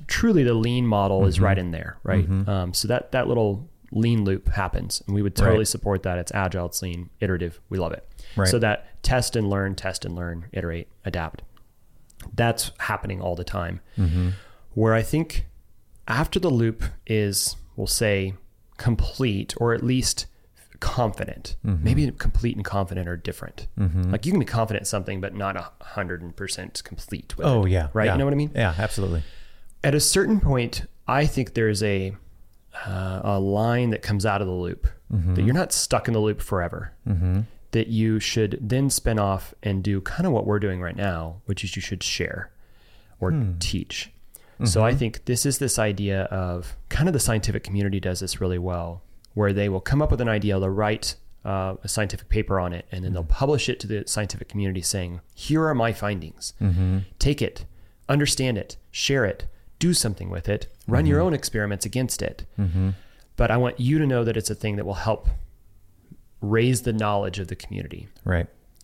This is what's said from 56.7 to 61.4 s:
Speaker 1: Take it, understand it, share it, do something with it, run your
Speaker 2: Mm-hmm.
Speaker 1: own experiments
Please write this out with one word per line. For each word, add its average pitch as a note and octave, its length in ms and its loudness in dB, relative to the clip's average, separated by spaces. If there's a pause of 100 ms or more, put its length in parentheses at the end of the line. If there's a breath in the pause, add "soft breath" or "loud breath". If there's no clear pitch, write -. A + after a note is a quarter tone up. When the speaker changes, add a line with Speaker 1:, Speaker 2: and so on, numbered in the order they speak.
Speaker 1:
Take - 220 4
it, - 220 -4 (440 soft breath)
understand C3+ 500 2
it, - 180 -8 (140)
share C3+ 360 2
it, - 200 -2 (320 soft breath)
do F3 160 4
something F#2+ 360 -2
with F2+ 180 -6
it, G#2 180 0 (220)
run D3+ 180 4
your - 140 6
Speaker 2:
Mm-hmm. F3+ 80 4
Speaker 1:
own D#3+ 60 2
experiments G#2 520 -2